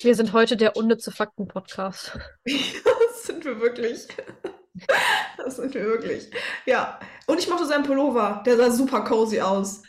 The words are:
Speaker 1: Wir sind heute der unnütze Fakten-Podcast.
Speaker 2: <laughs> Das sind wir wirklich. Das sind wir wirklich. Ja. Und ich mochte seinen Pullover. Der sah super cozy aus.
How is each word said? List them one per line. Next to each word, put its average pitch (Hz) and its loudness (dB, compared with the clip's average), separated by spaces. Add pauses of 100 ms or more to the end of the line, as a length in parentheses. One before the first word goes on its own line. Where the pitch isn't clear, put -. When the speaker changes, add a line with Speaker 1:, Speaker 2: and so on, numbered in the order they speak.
Speaker 1:
Wir 240 6
sind 208 2
heute 233 4
der 220 4
unnütze 220 0
Fakten-Podcast. - -8 (280)
Speaker 2:
<laughs> 277 -2 (480)
Das - -8
sind 311 -10
wir 233 -4
wirklich. 240 -2 (1300)
Das - -10
sind 269 -6
wir 202 -4
wirklich. 214 -4 (360)
Ja. 240 0 (280)
Und 320 2
ich 349 -2
mochte 349 0
seinen 285 0
Pullover. 240 2
Der 247 6
sah 240 6
super 233 2
cozy 220 2
aus. 196 0